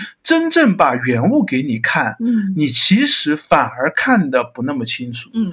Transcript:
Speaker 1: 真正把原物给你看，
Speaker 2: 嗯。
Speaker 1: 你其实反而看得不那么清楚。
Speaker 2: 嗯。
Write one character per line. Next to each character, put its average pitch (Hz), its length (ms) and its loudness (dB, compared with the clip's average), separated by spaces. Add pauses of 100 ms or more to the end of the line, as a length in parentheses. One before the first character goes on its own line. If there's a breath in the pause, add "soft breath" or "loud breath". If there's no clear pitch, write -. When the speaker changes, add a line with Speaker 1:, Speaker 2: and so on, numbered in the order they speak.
(220 loud breath)
Speaker 1:
真 330 260 2
正 311 260 4
把 151 200 2
原 120 280 0
物 226 220 2
给 131 180 -2
你 127 160 -4
看， 117 420 -2
Speaker 2:
嗯。 220 360 0
Speaker 1:
你 147 120 0
其 202 380 2
实 156 300 0
反 151 240 2
而 127 340 -2
看 208 360 0
得 127 120 2
不 120 200 -10
那 139 100 -4
么 123 140 -6
清 123 260 -8
楚。 117 220 -14
Speaker 2:
嗯。 214 180 -4